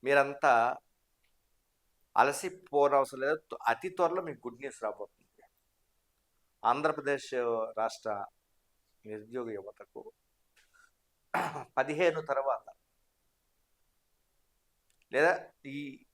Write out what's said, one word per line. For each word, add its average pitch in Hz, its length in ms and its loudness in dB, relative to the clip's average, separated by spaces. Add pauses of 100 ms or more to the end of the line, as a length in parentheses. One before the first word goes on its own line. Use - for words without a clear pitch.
మీరంతా 139 500 4 (1600)
అలసిపోనవసరం 139 1080 2
లేదు. 151 140 0 (120)
త్వ-, - 100 -10 (120)
అతి 180 260 -2
త్వరలో 180 300 2
మీకు 131 180 -12
గుడ్ 120 180 -12
న్యూస్ 131 220 -12
రాబోతుంది. - 580 -12 (1200)
ఆంధ్రప్రదేశ్ 143 680 0 (520)
రాష్ట్ర 110 300 -4 (920)
నిరుద్యోగ 113 420 -10 (100)
యువతకు 98 460 -16 (1700)
పదిహేను 156 440 0 (100)
తర్వాత 135 360 -2 (2500)
లేదా 156 220 4 (420)
ఈ - 20 -8 (360)